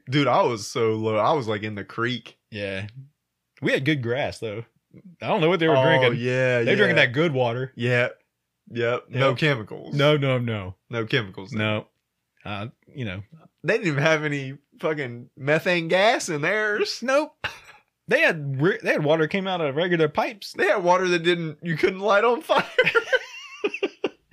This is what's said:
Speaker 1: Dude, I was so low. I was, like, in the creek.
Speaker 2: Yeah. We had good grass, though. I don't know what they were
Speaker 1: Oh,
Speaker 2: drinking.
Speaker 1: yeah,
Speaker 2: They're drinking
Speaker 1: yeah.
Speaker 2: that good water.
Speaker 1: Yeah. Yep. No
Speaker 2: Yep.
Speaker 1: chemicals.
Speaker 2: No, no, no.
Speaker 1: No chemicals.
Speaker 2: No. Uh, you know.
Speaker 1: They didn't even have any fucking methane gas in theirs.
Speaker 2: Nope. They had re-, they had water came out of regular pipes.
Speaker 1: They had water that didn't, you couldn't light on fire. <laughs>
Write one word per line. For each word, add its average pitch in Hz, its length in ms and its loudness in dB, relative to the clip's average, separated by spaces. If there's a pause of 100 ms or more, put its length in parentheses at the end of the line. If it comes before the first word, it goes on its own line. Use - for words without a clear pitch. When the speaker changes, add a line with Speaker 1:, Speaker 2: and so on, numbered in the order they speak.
Speaker 1:
Dude, 135 180 2
I 120 140 4
was 117 260 -2
so 113 280 0
low. 110 220 0
I 113 160 4
was, 131 140 -2
like, 107 160 -2
in 107 120 -6
the 98 100 -10
creek. 117 520 -6 (140)
Speaker 2:
Yeah. 101 360 -6 (720)
We 165 100 0
had 160 140 0
good 147 180 0
grass, 117 360 -4
though. 113 260 -8 (560)
I 110 60 -8
don't 196 140 0
know 156 80 4
what 180 120 2
they 160 80 2
were 147 80 4
Speaker 1:
Oh, 131 60 6
Speaker 2:
drinking. 127 400 4
Speaker 1:
yeah, 127 400 2
Speaker 2:
They're 190 120 2
drinking 185 220 2
Speaker 1:
yeah. 143 80 6
Speaker 2:
that 123 80 0
good 156 200 0
water. 127 420 -2
Speaker 1:
Yeah. 123 340 2 (640)
Yep. 117 380 -2
No 131 200 2
Speaker 2:
Yep. 127 100 0
Speaker 1:
chemicals. 139 560 -4
Speaker 2:
No, 143 200 4
no, 135 220 0
no. 107 380 -4 (140)
Speaker 1:
No 117 160 -4
chemicals. 98 460 -4
Speaker 2:
No. 107 360 -2 (580)
Uh, 101 220 -8 (260)
you 127 120 -10
know. 98 180 -8 (400)
Speaker 1:
They 170 100 0
didn't 233 140 -2
even 143 160 0
have 156 200 2
any 139 340 -6 (220)
fucking 131 560 -6
methane 165 540 0
gas 202 400 2
in 147 120 -4
theirs. 214 600 -2
Speaker 2:
Nope. 277 340 0 (720)
They 262 140 2
had 143 400 0
re-, 190 220 2
they 202 100 0
had 220 100 0
water 156 240 4
came 190 200 -2
out 180 140 -2
of 135 140 -2
regular 165 340 2
pipes. 220 440 -4
Speaker 1:
They - 140 0
had 220 160 2
water 180 260 4
that 175 140 0
didn't, 165 380 0
you 170 140 -4
couldn't 190 260 0
light 202 220 4
on 240 180 2
fire. 277 260 2
<laughs> - 1040 -2 (600)